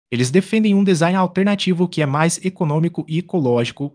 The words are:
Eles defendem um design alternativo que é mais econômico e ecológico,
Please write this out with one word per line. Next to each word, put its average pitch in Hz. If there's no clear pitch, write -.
Eles 123
defendem 208
um 196
design 180
alternativo 185
que 170
é 151
mais 151
econômico 165
e 156
ecológico, 135